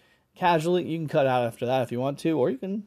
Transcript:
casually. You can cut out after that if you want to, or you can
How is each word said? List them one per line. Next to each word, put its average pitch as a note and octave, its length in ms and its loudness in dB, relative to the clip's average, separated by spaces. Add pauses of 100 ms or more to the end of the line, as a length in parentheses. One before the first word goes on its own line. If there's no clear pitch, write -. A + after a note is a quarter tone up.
(360)
casually. F3 480 2
You D3 120 -6
can D#3+ 120 -4
cut D3 180 2
out B2+ 180 2
after A#2 220 -6
that C3 160 2
if A#2 80 -6
you A#2+ 80 -4
want C#3 220 -4
to, D#3+ 180 0
or C3 120 2
you B3+ 60 -4
can G3+ 300 -8